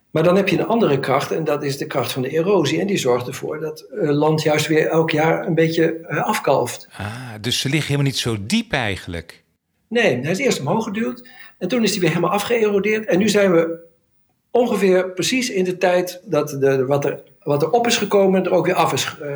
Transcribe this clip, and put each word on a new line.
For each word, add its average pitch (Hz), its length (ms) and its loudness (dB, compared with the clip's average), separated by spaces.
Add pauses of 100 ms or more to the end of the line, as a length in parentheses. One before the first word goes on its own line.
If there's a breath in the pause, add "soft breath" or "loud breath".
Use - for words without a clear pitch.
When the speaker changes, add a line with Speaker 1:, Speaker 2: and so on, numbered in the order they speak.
(120)
Speaker 1:
Maar 160 120 2
dan 180 120 4
heb 196 140 2
je 165 100 2
een - 80 -2
andere 170 320 2
kracht 139 320 -2
en 165 120 -2
dat 147 200 -2
is 139 140 -4
de 151 100 -6
kracht 123 240 -4
van 131 100 -4
de 127 80 -4
erosie. 165 500 0
En 196 80 0
die 196 100 0
zorgt 123 300 0
ervoor - 320 -8
dat, 156 220 -10
eh, 202 280 -4
land 151 340 2
juist 156 240 2
weer 156 200 2
elk 160 240 2
jaar 160 360 0
een 170 80 0
beetje, 165 440 2
eh, 160 240 -6
afkalft. 147 640 0 (100)
Speaker 2:
Ah, 101 80 -8 (360)
dus 120 180 -2
ze - 100 -4
liggen 147 180 0
helemaal 139 240 0
niet - 80 -6
zo 113 260 -2
diep 226 260 -2
eigenlijk? 92 720 -6 (440)
Speaker 1:
Nee, 202 340 0
hij 151 100 -4
is 185 80 -2
eerst 247 200 0
omhoog 185 240 -2
geduwd 220 440 -6 (300 loud breath)
en 180 100 -6
toen 233 160 0
is 202 80 2
hij 190 80 -4
weer 170 100 2
helemaal 175 220 0
afgeërodeerd. 214 720 0
En 196 140 2
nu 214 100 2
zijn 196 220 4
we 165 360 0 (640)
ongeveer 196 600 2
precies 247 380 -2
in 185 140 -2
de 180 140 -4
tijd 180 480 0
dat 147 240 -2 (100)
de, 135 260 2
wat 143 200 0
er, - 180 -4 (200)
wat 143 180 0
er 160 80 0
op 240 180 2
is 226 100 2
gekomen 196 480 2
er 175 60 -2
ook 170 140 2
weer 180 100 0
af 160 180 2
is, - 280 -4
eh, 143 140 -8